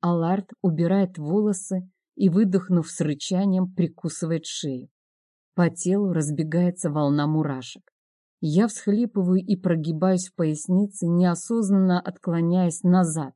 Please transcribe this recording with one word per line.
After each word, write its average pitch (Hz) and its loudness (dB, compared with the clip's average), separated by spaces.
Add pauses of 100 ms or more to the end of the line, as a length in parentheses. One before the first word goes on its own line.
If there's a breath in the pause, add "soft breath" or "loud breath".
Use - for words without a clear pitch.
Аларт 175 0 (160)
убирает 180 0
волосы 185 -2 (280)
и, 190 4
выдохнув 185 2
с - -12
рычанием, 185 0
прикусывает 165 -4
шею. 135 -8 (640)
По 175 2
телу 185 -2
разбегается 160 -2
волна 147 0
мурашек. 147 -4 (580)
Я 170 2
всхлипываю 202 0
и 185 0
прогибаюсь 175 0
в - -20
пояснице, 180 -2
неосознанно 185 2
отклоняясь 170 -2
назад. 160 2